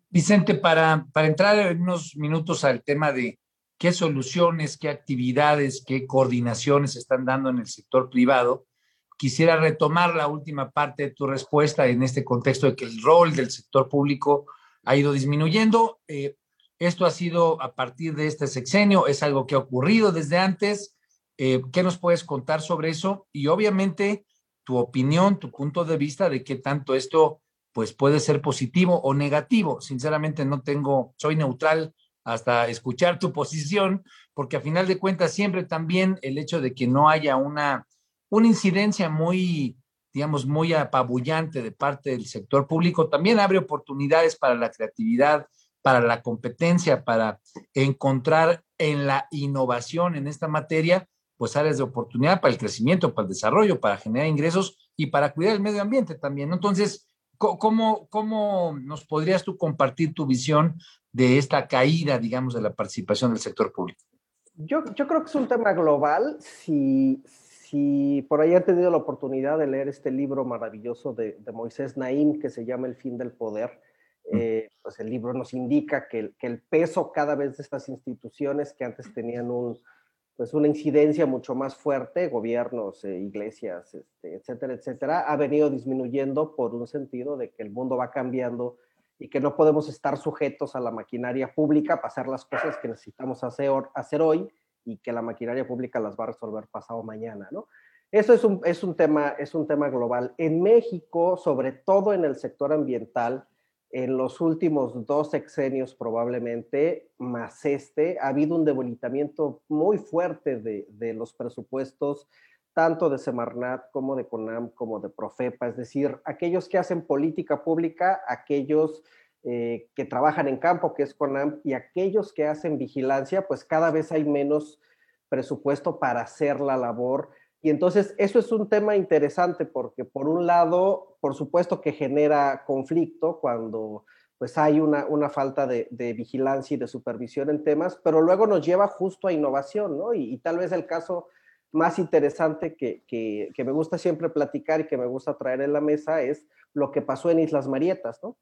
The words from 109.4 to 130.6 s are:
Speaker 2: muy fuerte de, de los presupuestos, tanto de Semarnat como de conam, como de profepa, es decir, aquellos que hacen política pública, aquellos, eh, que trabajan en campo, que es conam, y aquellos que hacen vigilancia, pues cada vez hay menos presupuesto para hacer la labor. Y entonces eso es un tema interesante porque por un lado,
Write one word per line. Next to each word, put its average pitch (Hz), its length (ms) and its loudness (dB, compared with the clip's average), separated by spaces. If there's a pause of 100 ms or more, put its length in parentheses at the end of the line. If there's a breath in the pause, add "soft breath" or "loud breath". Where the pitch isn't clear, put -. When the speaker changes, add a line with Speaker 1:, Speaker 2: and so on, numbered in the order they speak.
Speaker 2:
muy 170 300 2
fuerte 156 600 -4
de, 107 340 -8
de 113 220 -8
los 110 200 -12
presupuestos, 131 920 -8 (460 soft breath)
tanto 165 360 2
de 139 80 -2
Semarnat 123 760 -6
como 135 240 -4
de 127 100 -6
conam, 113 440 -8
como 110 320 -8
de 101 80 -10
profepa, 120 580 -8
es 117 80 -8
decir, 135 480 -4
aquellos 175 460 -4
que 196 80 0
hacen 175 240 -2
política 151 640 -2
pública, 165 640 0
aquellos, 151 760 -2 (400 soft breath)
eh, 117 500 -6
que 131 120 -6
trabajan 147 420 0
en 131 80 -2
campo, 170 380 0
que 143 100 -2
es 139 100 -6
conam, 143 520 -4
y 139 80 -2
aquellos 190 580 -2
que 151 160 -2
hacen 151 300 -4
vigilancia, 135 680 -2
pues - 200 -6
cada 160 260 2
vez 156 220 -2
hay 156 100 0
menos 147 560 0 (480)
presupuesto 143 720 -4
para 120 220 0
hacer 143 400 -2
la 135 160 0
labor. 123 540 -4 (320 soft breath)
Y 156 60 2
entonces 180 480 2
eso 202 220 4
es - 120 0
un 214 180 -2
tema 208 260 2
interesante 170 680 0
porque - 380 -8
por 139 240 -6
un 170 200 0
lado, 175 720 2